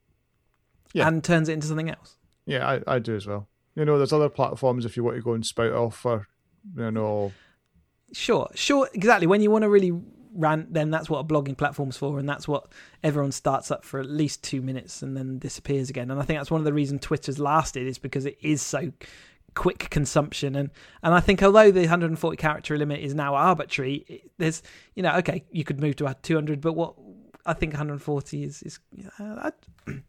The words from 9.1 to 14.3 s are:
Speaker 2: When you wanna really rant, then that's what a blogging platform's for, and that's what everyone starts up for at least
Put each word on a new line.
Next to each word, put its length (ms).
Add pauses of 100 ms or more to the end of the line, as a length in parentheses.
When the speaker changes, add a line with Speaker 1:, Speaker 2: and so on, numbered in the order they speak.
Speaker 2:
When 140
you 100
wanna 180
really 220 (420)
rant, 400
then 180
that's 180
what 100
a 40
blogging 340
platform's 400
for, 200
and 120
that's 180
what 240 (320)
everyone 280
starts 400
up 120
for 160
at 100
least 340